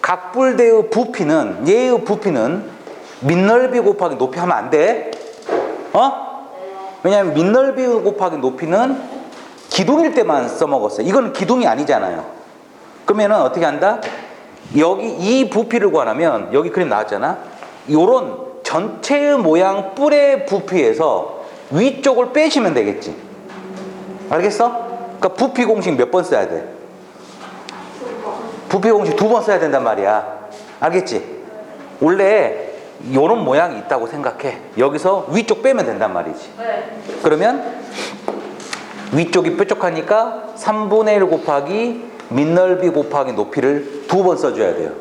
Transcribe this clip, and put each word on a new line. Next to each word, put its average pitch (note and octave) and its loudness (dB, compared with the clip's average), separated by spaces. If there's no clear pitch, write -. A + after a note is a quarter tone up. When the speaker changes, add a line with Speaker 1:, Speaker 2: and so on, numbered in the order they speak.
Speaker 1:
각뿔대의 A3+ 4
부피는, D3+ 0
얘의 A#3+ 4
부피는 F#3 -2
밑넓이 A3 4
곱하기 F#3+ 2
높이 C3 -2
하면 F3 2
안 A2 -4
돼. F3 2
어? - 0
Speaker 2:
네. - -14
Speaker 1:
왜냐하면 F#3+ 2
밑넓이 B3+ 4
곱하기 F#3+ -2
높이는 E3+ 0
기둥일 D#4 2
때만 D3 2
써먹었어요. C3 0
이건 G#3 2
기둥이 G#3+ 2
아니잖아요. A2+ 0
그러면은 G#3 2
어떻게 F#3+ 2
한다? F3 0
여기 E3+ 2
이 A3+ 2
부피를 G#3+ 2
구하려면 B2 0
여기 D#3+ 2
그림 F3+ 0
나왔잖아. G#2+ -2
요런 F#3+ 4
전체의 C#4+ 0
모양 F#3+ 2
뿔의 C#4+ 4
부피에서 D3+ 0
위쪽을 B3 2
빼시면 C#4+ 2
되겠지. G2+ -2
알겠어? G3+ 0
그러니까 F#3+ 0
부피 B3 0
공식 G3 2
몇 B2 2
번 F3+ 2
써야 A2 0
돼? D#2+ -6
부피 G3 2
공식 G#3 2
두 G#3+ 2
번 A3+ 4
써야 G#3 2
된단 C#3 2
말이야. G2+ 0
알겠지? D#3+ -2
원래 F#3+ 2
요런 E3+ 2
모양이 C#3+ 2
있다고 A#2 -2
생각해. C#3+ -6
여기서 D3+ 2
위쪽 G#3+ 0
빼면 B3 2
된단 G#2 -2
말이지. E2 -6
Speaker 2:
네. - -6
Speaker 1:
그러면 F#3 0
위쪽이 E3+ 2
뾰족하니까 G3+ 0
삼분의 G#3+ 2
일 F#3+ 4
곱하기 E3 -2
밑넓이 F3+ 2
곱하기 C#3 -2
높이를 C#3 -2
두 F#3+ 2
번 F3+ 4
써줘야 A2 0
돼요. D#2+ -4